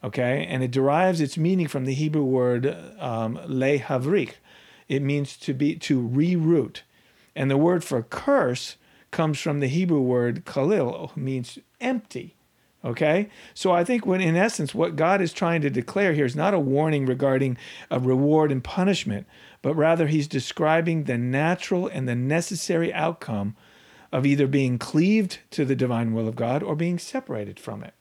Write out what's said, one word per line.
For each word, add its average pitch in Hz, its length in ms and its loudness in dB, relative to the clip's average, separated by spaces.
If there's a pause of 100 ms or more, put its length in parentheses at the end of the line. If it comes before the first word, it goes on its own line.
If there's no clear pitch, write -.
okay? 127 440 0
And 131 160 -2
it 123 60 -2
derives 151 500 2
its 143 160 -2
meaning 170 320 2
from 135 180 -4
the 135 100 -2
Hebrew 156 280 0
word, 127 440 2 (320)
um, 117 380 -4 (100)
lehavrik. 131 840 0 (540)
It 139 140 0
means 143 360 -2
to - 180 -6
be, 143 220 0
to 135 300 0
reroot. 156 760 2 (540)
And 135 140 -2
the 139 80 4
word 165 260 4
for 120 200 -2
curse 139 720 -2 (360)
comes 156 280 0
from 143 200 -2
the 139 80 0
Hebrew 165 340 2
word 123 440 0
kalil, 147 680 -2
means 131 420 -6 (240)
empty. 240 540 -6 (480)
Okay? 156 460 0 (240)
So - 180 0
I 175 120 4
think 220 220 0
when, 185 160 0
in 165 140 2
essence, 175 400 0
what 165 200 0
God 175 260 2
is 170 120 -2
trying 170 280 0
to 147 80 0
declare 156 440 0
here 147 120 2
is 127 100 -2
not 165 180 0
a 185 60 2
warning 143 460 2
regarding 131 520 2 (320)
a 127 100 -2
reward 143 520 4
and 131 120 -2
punishment, 180 640 -2 (360)
but 139 120 -2
rather 160 340 4
he's 151 200 0
describing 160 760 0
the 123 120 -2
natural 160 680 0
and 135 200 -4
the 120 80 -2
necessary 165 800 -2
outcome 107 600 -4 (560)
of 131 140 0
either 139 220 4
being 135 300 2
cleaved 185 600 2 (120)
to 151 140 -2
the 131 100 0
divine 117 380 0
will 113 140 0
of 113 80 -6
God 120 260 -2
or 139 140 -2
being 170 240 -2
separated 107 600 -8
from 104 240 -10
it - 180 -18